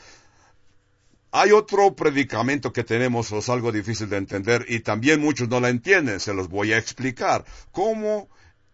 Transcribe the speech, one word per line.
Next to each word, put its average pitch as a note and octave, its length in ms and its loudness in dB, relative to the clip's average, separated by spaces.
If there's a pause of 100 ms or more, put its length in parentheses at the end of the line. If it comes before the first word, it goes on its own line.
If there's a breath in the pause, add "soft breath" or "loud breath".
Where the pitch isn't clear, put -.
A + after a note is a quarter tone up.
(1300 soft breath)
Hay F3+ 180 4
otro G3+ 460 4
predicamento C3+ 760 0
que A#2+ 120 -2
tenemos, A#2 480 0
es G#2+ 160 -4
algo A#2+ 240 0
difícil G#2+ 360 -4
de G2+ 100 -2
entender, G2+ 500 -2
y A#2 120 -2
también B2 400 2
muchos C#3 280 -2
no B2 100 0
la B2 120 2
entienden, B2 500 0
se G#2 140 -4
los F#2+ 140 -4
voy G#2 240 -2
a A2+ 60 4
explicar. B2+ 680 -4 (280 loud breath)
¿Cómo G#3+ 560 -2 (460 soft breath)